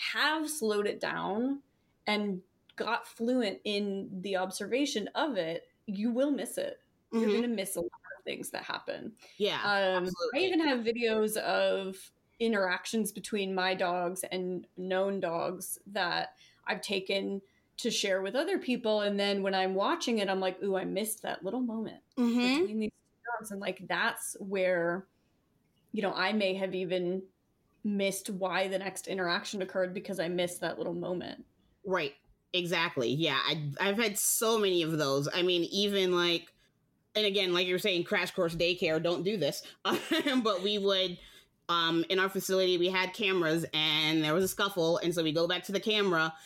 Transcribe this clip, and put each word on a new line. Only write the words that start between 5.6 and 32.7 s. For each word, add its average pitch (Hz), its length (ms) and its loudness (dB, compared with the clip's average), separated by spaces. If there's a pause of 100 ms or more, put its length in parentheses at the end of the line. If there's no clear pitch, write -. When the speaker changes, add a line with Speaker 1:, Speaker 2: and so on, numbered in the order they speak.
Speaker 1:
you 208 260 -2
will 269 200 2
miss 208 260 -4
it. - 220 -4 (320)
You're 226 120 2
Speaker 2:
Mm-hmm. 208 120 4
Speaker 1:
gonna 233 140 2
miss 196 260 -2
a 175 60 -2
lot 175 100 -4 (260)
of - 60 -20
things - 280 -8
that - 120 -6
happen. - 480 -8 (260)
Speaker 2:
Yeah, 185 240 0
Speaker 1:
Um, 190 440 2
Speaker 2:
absolutely. 262 340 -2
Speaker 1:
I - 80 -
even 330 200 2
have 254 120 2
videos 220 580 0
of 190 600 0 (420)
interactions 202 720 0
between 196 420 -2
my 185 220 2
dogs 180 560 0
and 185 340 -4 (120)
known 185 420 0
dogs 170 580 -4 (100)
that 175 480 -2 (300)
I've 196 160 -4
taken 196 600 -2 (360)
to 226 140 -2
share 190 300 0
with 196 140 -4
other 330 220 0
people. 214 440 0
And 202 180 0
then 202 240 2
when 196 100 0
I'm 190 220 2
watching 240 440 2
it, 196 100 2
I'm 190 100 2
like, 185 240 -2
"Ooh, 196 120 0
I 185 100 -2
missed 190 360 -4
that - 220 -6
little 202 180 -2
moment 220 400 -4 (160)
Speaker 2:
Mm-hmm. 247 440 4
Speaker 1:
between 220 180 0
these 214 120 0
two - 480 -14
dogs." 220 120 -12
And, 196 100 -8
like, 185 260 -6
that's 185 520 -2
where, 185 680 2 (840)
you 208 100 -4
know, 190 120 0
I 185 200 0
may 190 220 2
have 190 180 -2
even 185 480 0 (640)
missed 196 460 0
why 190 380 0
the 185 120 0
next 185 280 -8
interaction 190 540 -2
occurred 185 320 -2
because 202 260 -6
I 165 100 -2
missed 175 320 -2
that 165 160 -4
little 175 160 -4
moment. 175 520 -6 (400)
Speaker 2:
Right. 175 300 0 (380)
Exactly. 170 560 0